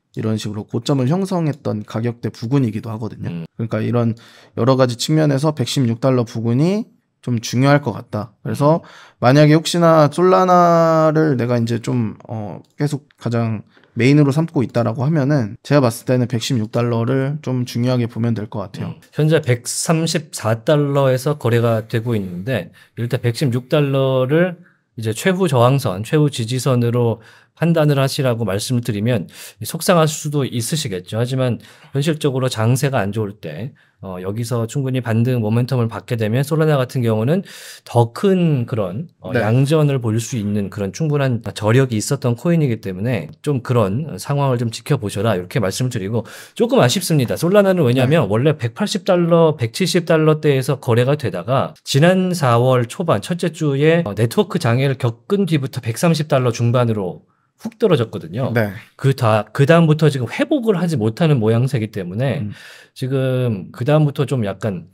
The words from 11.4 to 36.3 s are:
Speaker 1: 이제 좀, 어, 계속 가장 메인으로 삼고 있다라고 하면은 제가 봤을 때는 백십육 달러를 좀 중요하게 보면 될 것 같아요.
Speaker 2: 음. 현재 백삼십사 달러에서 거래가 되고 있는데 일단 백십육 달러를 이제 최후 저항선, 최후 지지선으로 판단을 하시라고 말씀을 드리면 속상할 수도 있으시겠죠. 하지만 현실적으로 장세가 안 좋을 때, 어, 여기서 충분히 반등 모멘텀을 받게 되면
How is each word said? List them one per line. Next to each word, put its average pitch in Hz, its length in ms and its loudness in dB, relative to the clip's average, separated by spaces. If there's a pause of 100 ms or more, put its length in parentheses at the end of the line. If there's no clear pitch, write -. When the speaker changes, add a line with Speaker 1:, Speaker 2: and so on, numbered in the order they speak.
Speaker 1:
이제 117 220 -2
좀, 117 380 -4 (100)
어, 104 340 -10 (160)
계속 143 300 -4 (100)
가장 117 460 -4 (300)
메인으로 143 380 4
삼고 131 320 0
있다라고 113 420 -2
하면은 139 580 0
제가 143 180 4
봤을 117 240 0
때는 127 220 2
백십육 113 440 -2
달러를 120 680 -2
좀 127 240 -2
중요하게 123 420 0
보면 117 260 -2
될 107 160 -6
것 113 100 -8
같아요. 92 280 -10
Speaker 2:
음. 165 80 -10 (180)
현재 156 280 2
백삼십사 156 1200 -2
달러에서 143 720 0
거래가 113 500 0
되고 117 280 -2
있는데 95 560 -6 (260)
일단 117 240 -4
백십육 120 480 -2
달러를 139 880 2 (400)
이제 110 160 -4
최후 185 340 0
저항선, 123 560 2
최후 151 260 2
지지선으로 120 920 0 (400)
판단을 151 380 2
하시라고 131 440 0
말씀을 107 380 -2
드리면 110 460 -2 (360)
속상할 165 440 0
수도 147 380 -4
있으시겠죠. 110 720 -6
하지만 123 400 -2 (340)
현실적으로 139 560 -2
장세가 127 480 0
안 101 140 -2
좋을 104 220 -4
때, 87 400 -12 (280)
어, 95 180 -12
여기서 113 460 -4
충분히 131 340 -4
반등 120 440 0
모멘텀을 120 440 0
받게 - 280 -6
되면 113 260 0